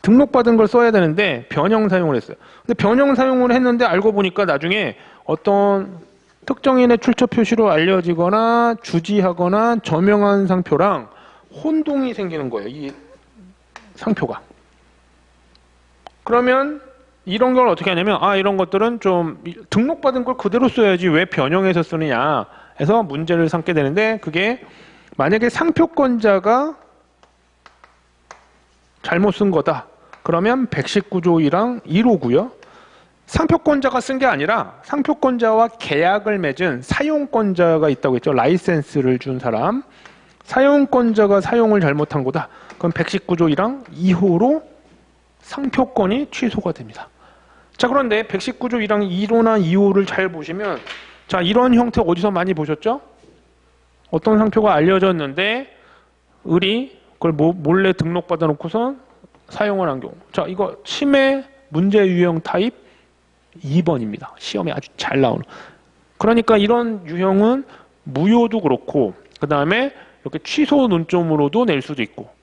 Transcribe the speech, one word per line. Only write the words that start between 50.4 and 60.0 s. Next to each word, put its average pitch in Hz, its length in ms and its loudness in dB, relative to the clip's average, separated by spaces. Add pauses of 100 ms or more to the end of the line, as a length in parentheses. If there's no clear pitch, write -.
자, 185 120 -2
이런 233 340 2
형태 240 300 2
어디서 175 280 0
많이 185 200 -2
보셨죠? 156 480 -4 (1120)
어떤 214 280 2
상표가 214 360 2
알려졌는데 185 960 0 (760)
을이 196 500 -2 (140)
그걸 - 180 -2
모-, 156 220 0
몰래 185 400 0
등록받아 170 560 -2
놓고선 226 580 -6 (420)
사용을 196 400 -4
한 135 120 -6